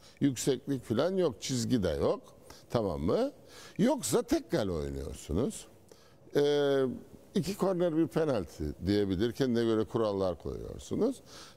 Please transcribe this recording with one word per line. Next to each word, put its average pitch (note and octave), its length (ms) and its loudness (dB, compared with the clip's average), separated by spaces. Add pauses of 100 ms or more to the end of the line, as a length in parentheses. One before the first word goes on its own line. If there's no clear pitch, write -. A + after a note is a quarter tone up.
(200)
Yükseklik C3+ 640 -2
falan D3+ 320 0
yok, E3+ 260 0
çizgi A#2 420 0
de F2 60 2
yok. G2 320 0 (480)
Tamam F#2+ 320 0
mı? F#3 300 0 (460)
Yoksa A3+ 440 2
tek C#4 300 -2
kale A2 200 0
oynuyorsunuz. D2+ 960 -4 (680)
Ee, C#3+ 460 4 (540)
iki G3 220 0
korner F3 400 2
bir E3 100 4
penaltı B2 680 -2 (120)
diyebilir. G2+ 440 2
Kendine A#2+ 320 2
göre A2 200 2
kurallar G2 540 0
koyuyorsunuz. C#2+ 840 -4 (360)